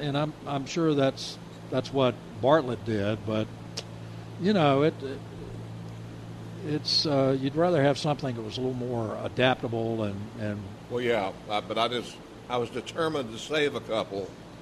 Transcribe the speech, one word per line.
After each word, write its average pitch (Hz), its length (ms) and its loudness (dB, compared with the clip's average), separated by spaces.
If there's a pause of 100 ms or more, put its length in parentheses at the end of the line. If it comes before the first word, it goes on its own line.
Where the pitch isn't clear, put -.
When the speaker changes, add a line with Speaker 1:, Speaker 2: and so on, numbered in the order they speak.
Speaker 1:
and 143 160 0
I'm, 151 160 0 (120)
I'm 139 200 -2
sure 160 260 2
that's, 135 460 2 (320)
that's 127 240 0
what 127 200 6 (280)
Bartlett 127 420 6
did, 107 420 0
but, 110 200 0 (960)
you 190 100 4
know, 143 300 6
it, 160 100 6 (100)
it, 139 160 -6 (1500)
it's, - 380 0
uh, 135 340 6
you'd 135 160 0
rather 170 260 6
have 139 140 6
something 143 400 0
that 113 60 -4
was 107 160 -6
a - 20 -2
little 127 160 0
more 117 480 -2
adaptable 113 800 2
and, 98 180 -2 (200)
and 104 200 -4 (300)
Speaker 2:
Well, 123 100 -2
yeah, 113 320 2 (160)
uh, 104 140 0
but 107 160 -4
I 117 100 6
just, 117 280 -6 (340)
I 123 80 0
was 117 100 0
determined 139 640 -2
to 113 60 -8
save 147 380 0
a 113 40 -4
couple 98 480 -2 (340)